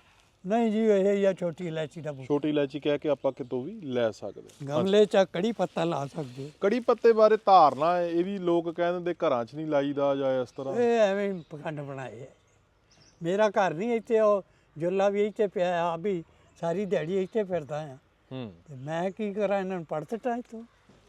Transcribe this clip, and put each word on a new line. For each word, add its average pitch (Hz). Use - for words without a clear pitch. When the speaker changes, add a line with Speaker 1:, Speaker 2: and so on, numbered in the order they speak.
Speaker 1:
ਨਹੀਂ 220
ਜੀ, 214
ਇਹ 202
ਹੀ 196
ਆ 190
ਛੋਟੀ 175
ਇਲਾਇਚੀ 160
ਦਾ 151
ਬੂਟਾ। 131
Speaker 2:
ਛੋਟੀ 147
ਇਲਾਇਚੀ 147
ਕਹਿ 147
ਕੇ 156
ਆਪਾਂ 139
ਕਿਤੋਂ 127
ਵੀ 208
ਲੈ 123
ਸਕਦੇ 104
ਹਾਂ। 123
Speaker 1:
ਗਮਲੇ 196
'ਚ 202
ਕੜੀ 190
ਪੱਤਾ 180
ਲਾ 151
ਸਕਦੇ 135
ਹੋ। 151
Speaker 2:
ਕੜੀ 208
ਪੱਤੇ 233
ਬਾਰੇ 214
ਧਾਰਨਾ 170
ਹੈ, 175
ਇਹ 170
ਵੀ 202
ਲੋਕ 170
ਕਹਿੰਦੇ 175
ਘਰਾਂ 135
'ਚ 131
ਨਹੀਂ 156
ਲਾਈਦਾ 143
ਜਾਂ 131
ਇਸ 120
ਤਰ੍ਹਾਂ। 135
Speaker 1:
ਇਹ 233
ਐਵੇਂ 202
ਹੀ 170
ਪਖੰਡ 151
ਬਣਾਏ 131
ਆ। -
ਮੇਰਾ 202
ਘਰ 190
ਨਹੀਂ 220
ਇੱਥੇ, 226
ਉਹ 208
ਜੁੱਲਾ 190
ਵੀ 202
ਇੱਥੇ 208
ਪਿਆ 175
ਆ, 170
ਵੀ 175
ਸਾਰੀ 170
ਦਿਹਾੜੀ 185
ਇੱਥੇ 214
ਫਿਰਦਾ 151
ਆ। 135
Speaker 2:
ਹੂੰ। 123
Speaker 1:
ਤੇ 147
ਮੈਂ 165
ਕੀ 208
ਕਰਾਂ, 196
ਇਹਨਾਂ 190
ਨੂੰ 170
ਪੜ੍ਹ 156
ਦਿੱਤਾ 233
ਇੱਥੋਂ। 233